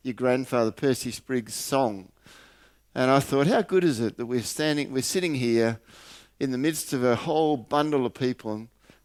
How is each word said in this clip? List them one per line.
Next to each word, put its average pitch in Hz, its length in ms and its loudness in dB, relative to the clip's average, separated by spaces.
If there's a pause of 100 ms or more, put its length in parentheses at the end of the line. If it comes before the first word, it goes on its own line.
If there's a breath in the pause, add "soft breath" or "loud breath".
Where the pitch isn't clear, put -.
your 127 120 -6
grandfather, 123 580 0
Percy 127 400 0
Spriggs' 117 420 -6
song. 107 540 -2 (840 soft breath)
And 131 160 2
I 139 100 6
thought, 139 260 2
how 226 160 4
good 185 220 0
is 135 160 2
it 110 160 -2
that 120 100 -6
we're 120 160 -2
standing, 147 480 -2
we're 131 120 -2
sitting 180 340 -2
here 117 420 2 (600 loud breath)
in 135 100 -2
the 127 80 -2
midst 156 340 -2
of 127 120 0
a 123 100 4
whole 156 420 0
bundle 143 480 0
of 117 100 -4
people, 123 380 -4
and, 110 160 -10 (360 soft breath)